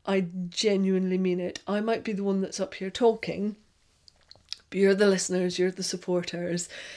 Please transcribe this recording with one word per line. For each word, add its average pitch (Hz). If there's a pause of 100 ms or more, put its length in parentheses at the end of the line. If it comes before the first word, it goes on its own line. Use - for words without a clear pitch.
I 196 (220)
genuinely 190
mean 180
it. -
I 208
might 226
be 220
the 202
one 196
that's 190
up 190
here 190
talking, 208 (1120)
but 185
you're 196
the 202
listeners, 180
you're 185
the 185
supporters, 175 (280)